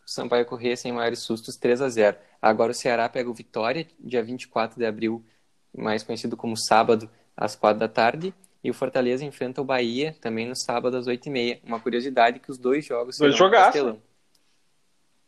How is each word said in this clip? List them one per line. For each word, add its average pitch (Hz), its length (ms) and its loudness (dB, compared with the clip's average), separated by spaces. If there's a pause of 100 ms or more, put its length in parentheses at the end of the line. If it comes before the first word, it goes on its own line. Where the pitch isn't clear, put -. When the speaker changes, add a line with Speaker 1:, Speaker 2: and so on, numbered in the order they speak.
Speaker 1:
Sampaio 120 400 0
Corrêa 123 300 -4
sem 123 160 -8
maiores 117 280 -2
sustos, - 360 -8
três 123 260 2
a 139 60 0
zero. 107 300 2 (240)
Agora 113 300 2
o 120 40 -8
Ceará 117 320 0
pega 123 220 -6
o 120 40 -8
Vitória, 123 540 -4 (100)
dia 117 260 -4
vinte 123 200 -10
e - 40 -18
quatro 110 300 -4
de 120 80 -2
abril, 110 380 -4 (500)
mais 110 300 -4
conhecido 113 320 -6
como 113 220 -6
sábado, 113 520 4 (260)
às 110 200 -6
quatro 107 240 2
da 110 80 0
tarde, 123 460 0 (300)
e 131 60 -2
o 120 40 -4
Fortaleza 127 520 -2
enfrenta 131 340 -8
o 139 60 -4
Bahia, 131 560 -2
também 113 260 -4
no 123 80 -10
sábado, 123 400 -2
às 123 120 -4
oito 123 180 -4
e 147 60 -8
meia. 120 320 -2
Uma 117 160 -6
curiosidade 123 600 2
que - 120 -16
os 131 80 -14
dois 135 260 0
jogos 123 320 -6
Speaker 2:
Dois - 0 -
Speaker 1:
serão 147 140 6
no - 60 2
Speaker 2:
jogaço. 190 280 8
Speaker 1:
Castelão. 135 360 2 (1300)